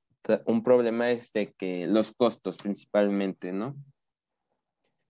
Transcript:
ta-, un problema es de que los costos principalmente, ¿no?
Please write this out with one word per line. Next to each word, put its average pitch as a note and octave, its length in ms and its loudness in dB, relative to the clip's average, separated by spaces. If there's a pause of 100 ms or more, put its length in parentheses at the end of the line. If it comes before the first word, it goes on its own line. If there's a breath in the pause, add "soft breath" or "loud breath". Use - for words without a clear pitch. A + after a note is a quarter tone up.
(240)
ta-, G#2+ 240 2
un A2+ 160 2
problema A#2+ 480 4
es A2+ 220 -6
de G2+ 200 -2
que F2+ 320 -6
los G#2+ 280 2
costos A2 440 -2
principalmente, G2+ 920 -2
¿no? A2+ 240 -8 (1300)